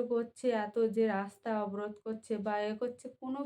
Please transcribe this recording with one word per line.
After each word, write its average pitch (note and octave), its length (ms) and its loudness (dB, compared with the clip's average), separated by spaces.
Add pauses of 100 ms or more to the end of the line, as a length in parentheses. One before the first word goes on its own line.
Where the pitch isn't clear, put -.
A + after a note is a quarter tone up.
করছে, A#3 380 -2 (100)
এত G#3 200 -2 (120)
যে A3 200 4
রাস্তা G3 500 -2
অবরোধ G#3 400 -4
করছে A3 400 -6
বা G#3 220 0
এ G#3+ 160 0
করছে, B3 300 -4 (100)
কোনো C4 300 -4